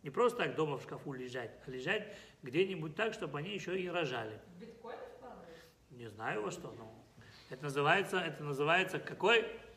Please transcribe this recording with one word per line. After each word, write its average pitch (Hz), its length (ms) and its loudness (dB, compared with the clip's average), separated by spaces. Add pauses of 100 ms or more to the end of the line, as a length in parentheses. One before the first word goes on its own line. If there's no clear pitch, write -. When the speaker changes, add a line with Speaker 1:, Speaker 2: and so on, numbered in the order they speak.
Speaker 1:
Не 151 60 -4
просто 233 300 4
так 160 160 2
дома 147 220 2
в - 60 -6
шкафу 143 300 -8
лежать, 123 380 -6 (160)
а - 20 -10
лежать 139 480 -2 (240)
где-нибудь 160 540 0
так, 220 180 0
чтобы 147 240 -4
они 180 160 -4
еще 180 200 -4
и 185 140 0
рожали. 127 520 -2 (160)
Speaker 2:
В - 40 -18
биткоины - 420 -12 (160)
вкладывать? 240 300 -14 (440)
Speaker 1:
Не 120 160 -12
знаю 117 340 -4
во 196 100 -2
что, 170 200 -8
но 113 340 -16 (460)
это 127 120 -10
называется, 156 540 4
это 156 260 -2
называется 151 540 4
какой? 220 480 4 (300)